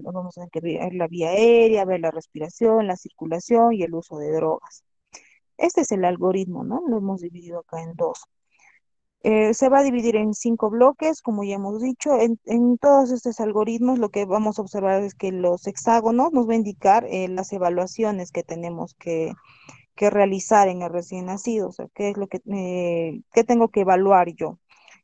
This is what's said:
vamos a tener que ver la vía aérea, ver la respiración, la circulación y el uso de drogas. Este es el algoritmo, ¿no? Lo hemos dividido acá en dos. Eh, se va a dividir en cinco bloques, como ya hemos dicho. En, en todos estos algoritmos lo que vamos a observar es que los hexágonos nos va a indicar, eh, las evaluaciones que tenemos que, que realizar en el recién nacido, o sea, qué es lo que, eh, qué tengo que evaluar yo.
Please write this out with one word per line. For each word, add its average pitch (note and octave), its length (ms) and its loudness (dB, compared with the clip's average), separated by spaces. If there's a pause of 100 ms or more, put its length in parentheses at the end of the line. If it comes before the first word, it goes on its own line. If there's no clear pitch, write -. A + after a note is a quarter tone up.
vamos F3+ 340 -10
a F3 40 -16
tener F3+ 100 -18
que D#3+ 80 -6
ver E3+ 340 -6
la F3 140 -4
vía E3+ 220 -4
aérea, A3+ 540 4
ver F#3 180 -2
la E3 100 -2
respiración, F3+ 760 -2
la F3+ 100 -4
circulación A3+ 800 0
y G3 80 -2
el E3 140 -4
uso E3 220 -10
de D3+ 140 -6
drogas. D#3+ 520 -4 (760)
Este F4 240 0
es - 100 -4
el F#3+ 140 0
algoritmo, F3+ 580 -2
¿no? B3 240 -6
Lo A3+ 100 -2
hemos G3 240 -4
dividido F3 380 -12
acá E3 220 -12
en E3 140 -14
dos. E3 300 -4 (1000)
Eh, G#3+ 320 2
se C4+ 140 2
va C#4 100 6
a C#4 40 4
dividir A#3+ 320 2
en G#3+ 200 0
cinco A3+ 340 0
bloques, C4+ 540 2
como G#3 200 -4
ya G3 120 -4
hemos G3+ 260 -6
dicho. C4 380 -2
En, A3+ 260 2
en A#3+ 320 2
todos C#4 340 6
estos A#3+ 280 -4
algoritmos A3+ 580 0
lo G#3+ 120 0
que G3+ 160 -4
vamos G#3+ 340 0
a - 20 -6
observar F#3+ 400 0
es G3+ 140 -6
que F#3+ 160 -6
los F3+ 340 -2
hexágonos A#3 680 2
nos A#3+ 140 2
va A3+ 60 0
a A3+ 40 2
indicar, G#3 480 2
eh, F#3 240 -4
las F#3 220 -6
evaluaciones F#3 800 -4
que E3+ 120 -6
tenemos E3+ 500 -10
que, D#3+ 400 -6 (640)
que G#3 160 2
realizar G3+ 560 4
en F3+ 160 -4
el E3+ 80 -6
recién F3+ 340 -8
nacido, G3 440 -4
o - 20 -10
sea, - 240 -14
qué G3+ 160 -4
es G3+ 60 -8
lo G3 100 -6
que, F#3 180 -10
eh, F3+ 760 -4 (120)
qué A#3 100 4
tengo A#3 260 4
que G#3 120 0
evaluar F#3 540 4
yo. E3 240 -8 (440)